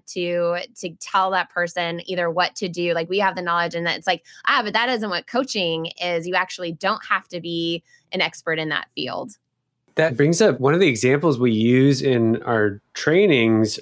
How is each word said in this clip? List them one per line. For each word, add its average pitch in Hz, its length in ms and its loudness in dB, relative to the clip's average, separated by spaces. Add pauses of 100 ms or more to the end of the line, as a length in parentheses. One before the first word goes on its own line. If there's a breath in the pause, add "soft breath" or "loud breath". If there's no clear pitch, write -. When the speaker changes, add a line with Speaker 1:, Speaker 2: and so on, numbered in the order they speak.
Speaker 1:
to, 175 500 -2 (220)
to 180 100 -8 (100)
tell 190 320 0
that 185 200 -2
person 170 580 -2
either 175 200 -2
what 165 260 0
to 196 120 -6
do, 170 280 -2
like, 165 120 -2
we 190 120 -2
have 190 160 0
the 180 80 -6
knowledge, 170 320 -2
and 170 100 -4
that 165 140 -2
it's 165 80 -16
like, 175 180 -2 (220 loud breath)
"Ah, 262 160 2
but 208 100 -6
that 233 160 2
isn't 214 220 -2
what 175 160 -4
coaching 175 640 -2 (100)
is." 175 260 -4
You 180 60 -4
actually 185 380 -4
don't 196 340 -4
have 196 240 -2
to 175 100 -8
be 170 440 -4 (280 soft breath)
an 185 80 -2
expert 165 380 -2
in 156 120 -4
that - 260 -4
field. - 380 -8 (640)
Speaker 2:
That 156 220 0
brings 160 240 4
up 147 180 4
one 135 140 4
of 175 60 2
the 190 80 4
examples 131 500 2
we 123 140 4
use 123 500 4
in 117 400 2
our 107 400 0 (140)
trainings 120 880 4